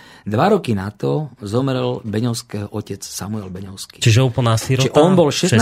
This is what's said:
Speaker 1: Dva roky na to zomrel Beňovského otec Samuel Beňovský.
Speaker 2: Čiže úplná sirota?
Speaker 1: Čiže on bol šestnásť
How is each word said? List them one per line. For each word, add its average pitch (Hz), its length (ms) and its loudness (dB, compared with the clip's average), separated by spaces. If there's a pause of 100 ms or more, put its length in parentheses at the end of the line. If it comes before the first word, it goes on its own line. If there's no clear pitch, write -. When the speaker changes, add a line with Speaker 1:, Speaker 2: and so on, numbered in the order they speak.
(240)
Speaker 1:
Dva 113 260 2
roky 185 240 2
na 98 160 -2
to 139 480 -4
zomrel 127 640 -2
Beňovského 110 680 -4
otec 101 300 -10
Samuel 104 480 -10
Beňovský. 95 540 -14
Speaker 2:
Čiže 117 200 6
úplná 120 340 2
sirota? 131 340 0
Speaker 1:
Čiže - 80 0
on 170 160 6
bol 170 160 4
šestnásť - 320 0